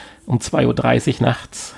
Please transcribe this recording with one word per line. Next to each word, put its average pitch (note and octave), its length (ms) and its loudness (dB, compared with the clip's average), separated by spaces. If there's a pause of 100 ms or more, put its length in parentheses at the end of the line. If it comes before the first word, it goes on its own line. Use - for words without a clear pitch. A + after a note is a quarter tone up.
(260)
um - 160 0
zwei - 260 0
Uhr A#2 80 2
dreißig B2 460 2
nachts - 560 -2